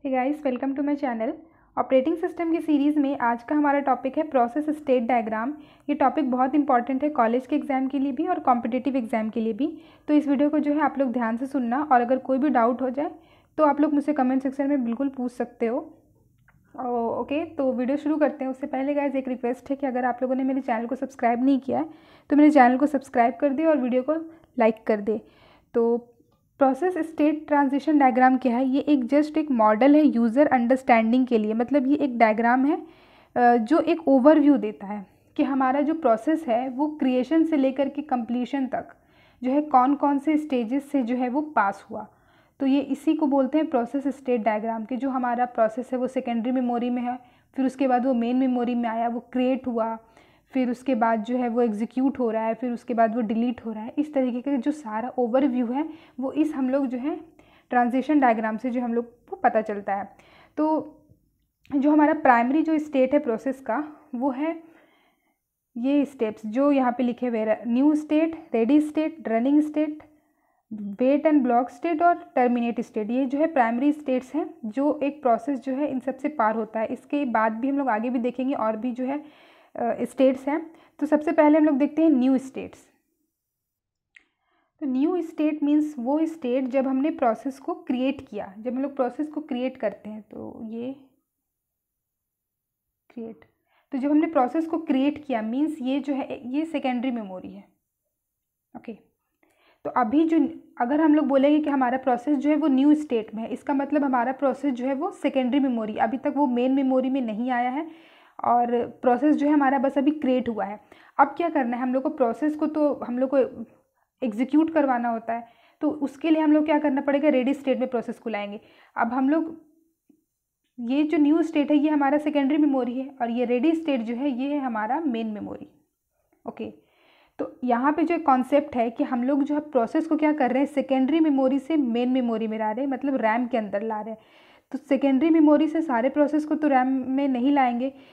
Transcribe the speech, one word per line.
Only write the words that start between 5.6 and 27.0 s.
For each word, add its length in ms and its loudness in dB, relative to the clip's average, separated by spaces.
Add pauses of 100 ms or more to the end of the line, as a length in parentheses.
ये 60 0
टॉपिक 360 2
बहुत 240 0
इंपॉर्टेंट 480 2
है 60 0
कॉलेज 380 0
के 80 -2
एग्जाम 320 -2
के 120 -4
लिए 120 -2
भी 160 -4
और 120 -2
कॉम्पिटिटिव 560 0
एग्जाम 340 -2
के 120 -4
लिए 120 -2
भी। 140 -2 (400)
तो 60 2
इस 140 4
वीडियो 220 2
को 100 0
जो 140 0
है 80 0
आप 180 0
लोग 120 0
ध्यान 260 -2
से 80 -6
सुनना 380 -2
और 180 4
अगर 180 0
कोई 180 -2
भी 120 2
डाउट 320 2
हो 80 -2
जाए 220 -6 (460)
तो 60 4
आप 180 4
लोग 120 2
मुझसे 200 0
कमेंट 300 0
सेक्शन 240 -4
में 180 0
बिल्कुल 240 -4
पूछ 220 -8
सकते 340 -6
हो। 120 -2
ओ-, 1400 -8
ओके, 260 -4
तो 280 -2
वीडियो 240 -2
शुरू 200 -2
करते 260 0
हैं। 80 -6
उससे 160 -8
पहले 260 -4
गाइस 220 -2
एक 120 -2
रिक्वेस्ट 420 -6
है 60 -2
कि 120 -6
अगर 180 -2
आप 160 -2
लोगों 140 -2
ने 80 -2
मेरे 180 -2
चैनल 240 -4
को 100 -6
सब्सक्राइब 480 -2
नहीं 160 4
किया 200 -4
है 100 -6 (400)
तो 60 4
मेरे 160 8
चैनल 260 6
को 80 2
सब्सक्राइब 560 0
कर 80 2
दे 160 -2
और 120 4
वीडियो 260 0
को 120 -2 (440)
लाइक 280 2
कर 140 0
दे। 180 -2 (540)
तो 240 2 (640)
प्रोसेस 400 2
स्टेट 480 0